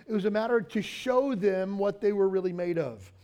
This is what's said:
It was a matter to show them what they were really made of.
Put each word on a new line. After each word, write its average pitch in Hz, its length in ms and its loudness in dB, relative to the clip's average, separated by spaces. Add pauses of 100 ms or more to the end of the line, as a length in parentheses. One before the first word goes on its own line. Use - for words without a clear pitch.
It 226 60 -6
was 196 120 0
a 214 60 2
matter 226 300 2
to 208 200 -2
show 254 540 0
them 190 440 0
what 202 220 -2
they 208 100 2
were 196 180 4
really 185 240 0
made 175 240 -2
of. 117 340 -6 (120)